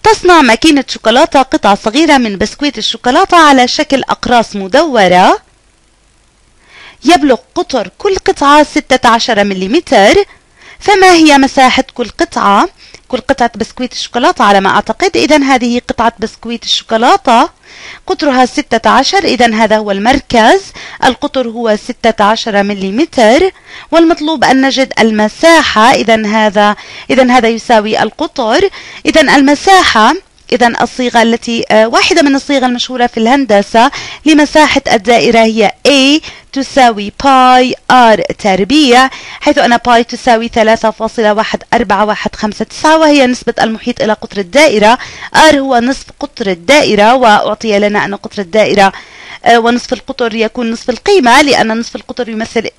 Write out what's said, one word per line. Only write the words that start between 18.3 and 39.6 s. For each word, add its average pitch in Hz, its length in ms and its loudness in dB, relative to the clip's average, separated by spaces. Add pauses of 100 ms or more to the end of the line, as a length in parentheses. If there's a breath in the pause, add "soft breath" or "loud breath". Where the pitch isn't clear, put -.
ستة 233 440 -4
عشر، 277 340 0
إذن 233 300 0
هذا 214 240 0
هو 214 140 -4
المركز، 247 680 0 (420 loud breath)
القطر 262 440 -4
هو 220 280 -4
ستة 226 480 -4
عشر 208 400 -2
مليمتر، 220 840 0 (420 loud breath)
والمطلوب 320 520 0
أن 262 220 0
نجد 254 340 -2
المساحة، 220 920 2
إذن 220 340 0
هذا، 208 500 0 (340 loud breath)
إذن 254 220 2
هذا 247 160 2
يساوي 220 560 -2
القطر، 277 680 -4 (360 loud breath)
إذن 294 240 2
المساحة، 285 840 2 (380)
إذن 240 300 0
الصيغة 240 400 -2
التي، 233 500 -2
آه، 220 160 2
واحدة 339 340 0
من 277 140 0
الصيغ 269 300 -2
المشهورة 247 420 -4
في - 100 -6
الهندسة 226 720 2 (340 loud breath)
لمساحة 294 560 2 (120)
الدائرة 226 460 0
هي 226 320 0 (160)
A 277 340 2 (320 loud breath)
تساوي 233 580 0 (120)
باي 254 520 4 (160)
آر 226 300 4
تربيع، 240 880 0 (320 loud breath)
حيث 294 160 0
أن 240 200 2